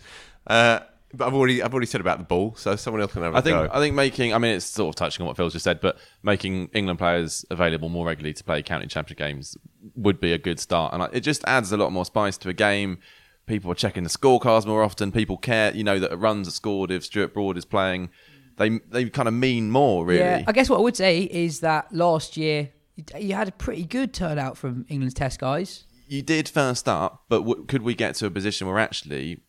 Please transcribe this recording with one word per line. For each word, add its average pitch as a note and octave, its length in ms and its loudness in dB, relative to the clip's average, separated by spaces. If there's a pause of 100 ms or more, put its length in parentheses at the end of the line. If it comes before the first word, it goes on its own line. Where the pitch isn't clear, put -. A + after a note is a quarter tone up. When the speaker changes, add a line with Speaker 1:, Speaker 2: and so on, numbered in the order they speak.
Speaker 1:
<laughs> - 40 -20 (360)
Uh, A#2 360 6 (340)
but B2+ 140 -2
I've C3+ 60 0
already, B2+ 280 4
I've B2 100 -2
already B2+ 140 0
said A2+ 140 -4
about F2 180 0
the F2 60 -12
ball, F#2+ 320 0
so G2 180 -2
someone A2 260 -4
else G2+ 120 -2
can F2+ 100 -6
have E2+ 100 -2
a - 40 2
Speaker 2:
I B2+ 40 4
think, D#3 160 2
Speaker 1:
go. D#2 160 2
Speaker 2:
I C3 60 0
think D3 160 2
making, C3 400 2
I A#2 40 4
mean, A#2 180 2
it's F2 100 -6
sort F#2+ 220 -2
of D#2 80 -6
touching E2+ 260 -4
on E2+ 60 -2
what - 80 -6
Phil's E2+ 160 0
just E2 100 -8
said, E2+ 180 0
but F#2 180 0 (260)
making F#2+ 500 0
England F#2+ 240 0
players F2 500 0
available E2 400 0
more E2+ 160 -4
regularly D#2 300 -4
to - 80 -16
play D#2 180 -2
county D2 280 -6
championship - 300 -8
games C#2+ 380 -8 (380)
would G2+ 260 2
be E2+ 120 2
a E2+ 60 2
good E2 200 -4
start. E2+ 340 -2
And, F2 80 -2
like, - 140 -4
it B2+ 60 -2
just D3 260 -2
adds A#2 240 2
a G#2+ 60 0
lot F2+ 160 2
more F#2 120 -2
spice G2+ 340 -2
to F#2+ 100 -10
a F#2 40 -2
game. G2+ 460 0 (480)
People G2 240 -4
are F2 60 -4
checking F#2+ 260 -2
the E2 80 -4
scorecards B2 560 4
more G#2+ 160 2
often. G2+ 300 -2
People G#2 240 0
care, A2 360 0
you G#2+ 120 -4
know, G2 160 2
that F2 180 -2
runs G#2 300 0
are - 20 -8
scored F#2+ 400 -2
if F#2 140 -4
Stuart G2+ 280 -2
Broad G2 240 -2
is F2 80 -8
playing. F#2 460 0 (460)
They, A2 240 2 (100)
they B2 180 0
kind B2 200 -2
of A2+ 60 2
mean A#2+ 360 2
more, A2+ 340 4
really. F2 140 6
Speaker 3:
Yeah, F3+ 260 2
I - 60 0
guess B3+ 180 4
what C4 100 4
I - 40 4
would A#3+ 140 2
say F#3 260 4
is E3+ 380 -2
that D#3 340 0
last E3 420 2
year, D3+ 360 -2 (240)
you, D#3 80 -14 (120)
you G3 180 -4
had G#3 120 -2
a F#3+ 60 -6
pretty - 320 -6
good B3+ 280 -4
turnout D3 460 -4
from B2+ 300 -6
England's C3+ 260 -2
Test C3+ 240 -4
guys. D3 460 -4 (240)
Speaker 2:
You C#3 120 -6
did D#3 260 2
first C3 440 2
up, F2+ 400 -2
but A2+ 80 6
w-, A2 260 0
could C3+ 160 0
we A2+ 140 -2
get G2 220 -2
to A2 100 -2
a G2+ 40 -2
position G2 360 -4
where F#2+ 120 0
actually D2 720 -4